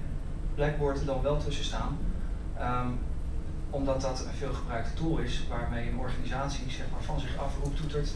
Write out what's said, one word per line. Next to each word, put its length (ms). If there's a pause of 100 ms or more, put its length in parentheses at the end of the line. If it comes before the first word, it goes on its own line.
(540)
Blackboard 460
er 60
dan 160
wel 160
tussen 260
staan. 340 (600)
Ehm, 300 (840)
omdat 300
dat 200
een 180
veelgebruikte 560
tool 240
is 300
waarmee 400
een 100
organisatie, 720
zeg 200
maar, 120
van 180
zich 160
af 260
roeptoetert 540